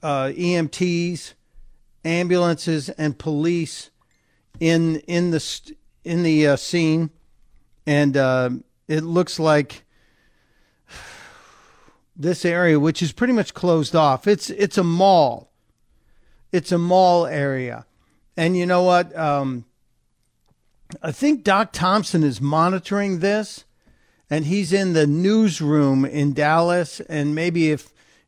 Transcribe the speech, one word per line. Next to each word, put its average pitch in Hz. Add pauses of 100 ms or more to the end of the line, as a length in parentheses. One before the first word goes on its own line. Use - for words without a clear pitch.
uh, 139
E 175
M 160
Ts, 170 (680)
ambulances, 170
and 151
police 160 (680)
in, 165
in 175
the 165
st-, - (260)
in 170
the, 156
uh, 143
scene. 160 (760)
And, 143
uh, 127 (380)
it 156
looks 170
like 151 (2250)
this 170
area, 170
which 156
is 151
pretty 254
much 220
closed 165
off, 147
it's, 202
it's 202
a 185
mall. 170 (1000)
It's 175
a 175
mall 175
area. 131 (500)
And 170
you 175
know 180
what? 175
Um, 139 (1400)
I 160
think 285
Doc 202
Thompson 185
is 131
monitoring 180
this, 202 (680)
and 151
he's 180
in 190
the 156
newsroom 151
in 143
Dallas. 165
And 147
maybe 165
if, - (340)